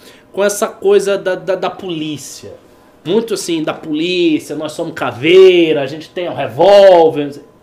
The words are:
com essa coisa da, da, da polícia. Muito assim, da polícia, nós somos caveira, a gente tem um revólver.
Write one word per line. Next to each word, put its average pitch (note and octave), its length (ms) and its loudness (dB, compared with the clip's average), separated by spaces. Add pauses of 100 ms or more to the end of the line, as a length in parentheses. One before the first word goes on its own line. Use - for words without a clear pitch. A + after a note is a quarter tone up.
(320)
com F#3+ 100 -4
essa G3+ 240 -2
coisa G3 500 0
da, F3+ 200 -4
da, F3+ 180 -6
da F3 160 -6
polícia. D#3 840 -12 (500)
Muito G#3+ 300 -4
assim, E3 280 -6
da D#3 100 -6
polícia, D#3+ 840 -4
nós D#3 160 -10
somos E3 220 -10
caveira, D#3+ 880 4
a C3+ 40 -6
gente D3+ 240 -14
tem F3 180 -8
um C#3+ 60 -8
revólver. D#3 1080 4 (220)